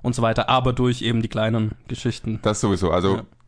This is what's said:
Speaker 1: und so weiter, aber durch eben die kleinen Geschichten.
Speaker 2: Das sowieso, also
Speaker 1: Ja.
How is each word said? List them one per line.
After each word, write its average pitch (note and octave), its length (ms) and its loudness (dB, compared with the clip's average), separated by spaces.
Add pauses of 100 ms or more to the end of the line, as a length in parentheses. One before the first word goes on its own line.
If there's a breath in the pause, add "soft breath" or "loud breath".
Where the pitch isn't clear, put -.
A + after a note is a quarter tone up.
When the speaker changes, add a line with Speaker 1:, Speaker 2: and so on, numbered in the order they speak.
Speaker 1:
und A#2+ 140 -2
so A#2 80 -2
weiter, A2+ 260 2
aber B2+ 240 2
durch B2 300 0
eben A2+ 180 0
die A2+ 80 -2
kleinen A2 440 0 (160)
Geschichten. A2+ 520 -6
Speaker 2:
Das G#2+ 220 0
sowieso, G2 300 2
also F#2 240 2
Speaker 1:
Ja. - 60 -8 (260)